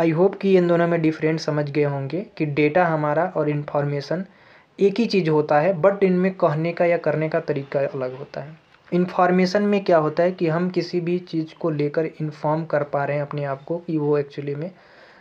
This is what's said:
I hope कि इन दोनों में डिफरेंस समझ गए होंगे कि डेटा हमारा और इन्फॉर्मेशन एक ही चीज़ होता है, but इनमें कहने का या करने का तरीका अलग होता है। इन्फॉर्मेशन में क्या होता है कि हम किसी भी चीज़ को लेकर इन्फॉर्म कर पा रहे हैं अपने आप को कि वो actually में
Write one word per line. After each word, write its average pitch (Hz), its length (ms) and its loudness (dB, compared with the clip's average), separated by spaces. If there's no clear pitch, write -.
I 165 120 4
hope 190 240 2
कि 190 200 4
इन 175 100 4
दोनों 170 200 4
में 170 140 0
डिफरेंस 156 440 0
समझ 147 260 -2
गए 147 120 0
होंगे 143 420 -4
कि 160 80 -2
डेटा 151 400 2
हमारा 160 500 0
और 151 140 0
इन्फॉर्मेशन 147 760 -4
एक 196 200 2
ही 233 60 2
चीज़ 185 240 0
होता 151 300 4
है, 170 220 0
but 196 220 4
इनमें 185 300 2
कहने 160 400 0
का 175 120 0
या 170 120 2
करने 156 320 -2
का 165 100 0
तरीका 143 400 -4
अलग 131 380 -4
होता 139 240 -12
है। 151 240 -18
इन्फॉर्मेशन 180 680 2
में 202 220 0
क्या 180 140 4
होता 151 260 2
है 180 80 2
कि 180 160 -2
हम 175 220 0
किसी 180 320 -2
भी 175 180 -2
चीज़ 160 400 -6
को 170 100 -2
लेकर 147 360 -2
इन्फॉर्म 156 600 -4
कर 147 180 0
पा 143 220 -2
रहे 147 120 -2
हैं 147 60 -2
अपने 143 200 -6
आप 139 200 -6
को 165 140 -6
कि 165 200 -4
वो 147 240 2
actually 143 340 -8
में 165 160 -8